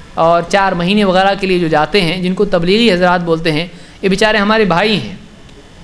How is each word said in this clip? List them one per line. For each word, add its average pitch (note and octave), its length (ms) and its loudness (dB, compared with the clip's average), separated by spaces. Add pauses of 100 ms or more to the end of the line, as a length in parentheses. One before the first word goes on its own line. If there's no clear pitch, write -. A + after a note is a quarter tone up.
(180)
और E3+ 260 2
चार G3 300 0
महीने F#3+ 300 0
वगैरह F#3+ 300 2
के G3 120 -6
लिए F#3 140 0
जो E3 80 -2
जाते D#3 320 0
हैं, F3 220 -2
जिनको F#3 240 -2
तबलीगी G3 440 2
हजरात F3+ 320 2
बोलते E3 280 -2
हैं, D#3+ 200 -4 (320)
ये G3 60 0
बेचारे G#3+ 300 2
हमारे G#3+ 280 0
भाई F#3 300 0
हैं, G#2 220 -8 (640)